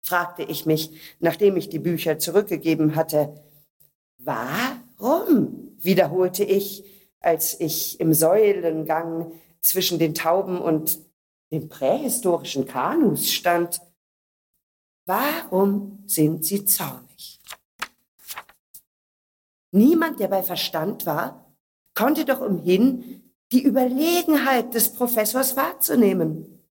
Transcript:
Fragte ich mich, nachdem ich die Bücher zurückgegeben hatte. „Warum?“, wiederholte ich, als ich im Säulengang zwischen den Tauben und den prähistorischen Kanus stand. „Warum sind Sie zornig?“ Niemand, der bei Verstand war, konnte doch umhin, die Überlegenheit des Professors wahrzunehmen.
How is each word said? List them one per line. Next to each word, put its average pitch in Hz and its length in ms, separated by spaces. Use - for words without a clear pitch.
Fragte 175 340
ich 156 240
mich, 156 240
nachdem 185 360
ich 165 120
die 160 100
Bücher 160 400
zurückgegeben 160 800
hatte. 151 440
„Warum?“, 220 1600
wiederholte 180 680
ich, - 400
als - 400
ich - 400
im 160 140
Säulengang 165 1160
zwischen 180 380
den 151 160
Tauben 180 460
und 156 380
den 160 160
prähistorischen 175 1000
Kanus 180 640
stand. 175 500
„Warum 202 1000
sind 156 380
Sie 202 200
zornig?“ - 760
Niemand, 311 480
der 190 80
bei 190 140
Verstand 175 640
war, - 480
konnte 294 300
doch 262 160
umhin, 190 840
die 254 100
Überlegenheit 269 1120
des 233 220
Professors 240 640
wahrzunehmen. 190 1160